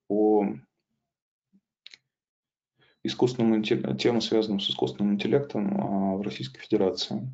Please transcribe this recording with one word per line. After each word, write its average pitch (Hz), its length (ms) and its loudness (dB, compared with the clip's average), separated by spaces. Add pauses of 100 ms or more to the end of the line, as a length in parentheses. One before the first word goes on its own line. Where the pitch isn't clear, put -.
по 104 400 4 (2500)
искусственному 113 540 2
интел-, 117 380 0
темам, 117 260 2
связанным 107 380 0
с - 100 -4
искусственным - 440 -2
интеллектом, 101 680 0
а, 98 360 -2
в 101 40 -4
Российской - 380 -8
Федерации, 101 760 -2